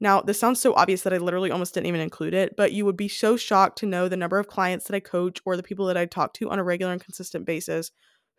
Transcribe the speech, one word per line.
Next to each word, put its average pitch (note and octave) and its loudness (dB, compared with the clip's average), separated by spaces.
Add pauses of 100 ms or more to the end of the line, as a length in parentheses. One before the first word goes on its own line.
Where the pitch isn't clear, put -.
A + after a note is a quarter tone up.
Now, G3 6
this G3+ 0
sounds A#3+ 2
so B3+ 4
obvious F3+ 4
that F#3+ 0
I F3+ 0
literally F3+ -2
almost F3 -4
didn't E3 -2
even E3+ -2
include D#3+ -6
it, F#3+ 0
but G3+ 4
you G3+ -2
would F#3+ 0
be G3+ -4
so A3+ 2
shocked G3 4
to - -4
know F3+ 0
the F#3 -2
number F3+ 0
of G3+ -2
clients F#3 -2
that G3+ -4
I G3 -2
coach F3+ -2
or F#3 0
the F3+ -4
people F#3+ -6
that F3+ 0
I F3 0
talk E3 -2
to - -6
on G3 -2
a F#3+ 0
regular F3+ -2
and F3+ -4
consistent - -12
basis E3 -4 (480)